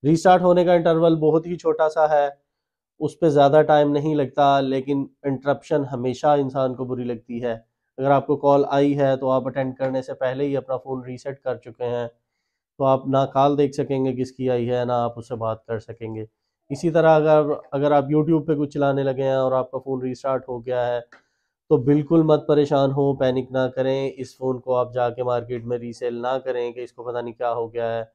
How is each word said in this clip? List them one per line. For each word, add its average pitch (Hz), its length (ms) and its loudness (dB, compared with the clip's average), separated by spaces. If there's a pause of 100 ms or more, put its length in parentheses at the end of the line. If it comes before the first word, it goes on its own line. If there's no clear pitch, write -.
रीस्टार्ट 175 400 4
होने 180 220 4
का 175 100 4
इंटरवल 165 420 4
बहुत 156 300 2
ही 175 100 -6
छोटा 160 320 0
सा 156 240 2
है, 143 260 0 (640)
उस 147 140 -4
पे 165 140 2
ज़्यादा 143 340 6
टाइम 147 280 4
नहीं 151 240 0
लगता, 139 460 2
लेकिन 135 380 -2 (280)
इंटरप्शन 139 580 -2
हमेशा 131 520 -2
इंसान 131 360 -2
को 127 120 -8
बुरी 123 180 -6
लगती 120 360 -8
है। 120 140 -4 (440)
अगर 135 140 0
आपको 139 260 2
कॉल 139 340 4
आई 143 220 2
है 139 240 2
तो 135 120 -2
आप 131 180 0
अटेंड 131 300 -4
करने 131 240 -2
से 131 140 -10
पहले 131 300 -4
ही 139 100 -2
अपना 131 220 -4
फ़ोन 131 280 -8
रीसेट 127 340 -12
कर 123 180 -6
चुके 123 280 -14
हैं, 120 220 -4 (720)
तो 139 40 0
आप 135 260 2
ना 135 180 2
कॉल 139 300 2
देख 139 160 2
सकेंगे 131 400 -2
किसकी 127 360 -6
आई 123 160 0
है, 123 200 -2
ना 123 120 -2
आप 120 200 -2
उससे 117 200 -10
बात 110 300 -6
कर 113 120 -6
सकेंगे। 110 480 -12 (440)
इसी 143 200 -2
तरह 160 240 4
अगर, 151 400 4 (180)
अगर 143 200 0
आप 139 160 2
YouTube 151 380 0
पे 156 80 0
कुछ 143 180 -4
चलाने 139 300 0
लगे 135 200 -2
हैं 135 140 0
और 131 160 0
आपका 127 260 -4
फ़ोन 131 240 -6
रीस्टार्ट 127 460 -4
हो 123 100 -8
गया 123 260 -4
है, 120 140 -2 (720)
तो 156 100 4
बिल्कुल 147 460 2
मत 151 220 2
परेशान 143 440 2
हो, 139 240 0
पैनिक 131 380 -2
ना 131 160 0
करें। 135 440 -2
इस - 240 -14
फ़ोन 131 220 -4
को 127 160 -4
आप 123 180 -2
जाके 123 320 -4
मार्केट 120 400 -6
में 120 140 -6
रीसेल 120 420 -8
ना 127 180 -4
करें 123 340 -6
कि 123 100 -12
इसको 120 200 -18
पता 120 180 -6
नहीं 120 120 -10
क्या 123 180 -4
हो 117 180 -4
गया 117 200 -6
है। 113 260 -8